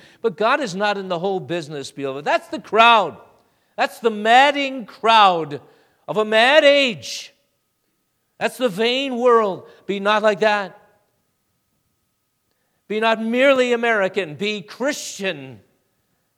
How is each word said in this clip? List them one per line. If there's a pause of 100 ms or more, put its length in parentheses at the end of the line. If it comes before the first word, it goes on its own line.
(220)
But
God
is
not
in
the
whole
business,
beloved.
That's
the
crowd. (580)
That's
the
madding
crowd (480)
of
a
mad
age. (1040)
That's
the
vain
world. (180)
Be
not
like
that. (2000)
Be
not
merely
American.
Be
Christian. (800)